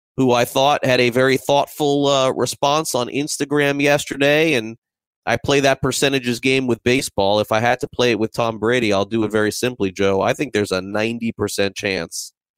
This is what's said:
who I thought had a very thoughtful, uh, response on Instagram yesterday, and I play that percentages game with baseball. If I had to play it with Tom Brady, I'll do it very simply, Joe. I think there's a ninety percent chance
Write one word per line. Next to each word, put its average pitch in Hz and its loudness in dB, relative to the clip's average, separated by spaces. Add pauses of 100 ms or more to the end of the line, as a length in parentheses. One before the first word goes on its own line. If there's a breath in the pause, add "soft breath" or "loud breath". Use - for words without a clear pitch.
(180)
who 131 4
I 120 4
thought 139 2
had 127 2
a 123 4
very 131 2
thoughtful, 143 0
uh, 135 2
response 143 -2
on 123 -2
Instagram 143 -2
yesterday, 143 2
and 113 -4 (500)
I 117 0
play 143 0
that 135 2
percentages 127 -2
game 131 0
with 117 -2
baseball. 107 0
If 107 -2
I 110 2
had 120 2
to - -6
play 123 0
it 104 0
with 110 -2
Tom 113 -4
Brady, 117 2
I'll 101 2
do 110 -2
it 101 -2
very 107 0
simply, 123 -4
Joe. 98 0
I 107 0
think 135 -6
there's 104 -2
a 92 -2
ninety 110 -4
percent 101 -4
chance 95 -6 (240)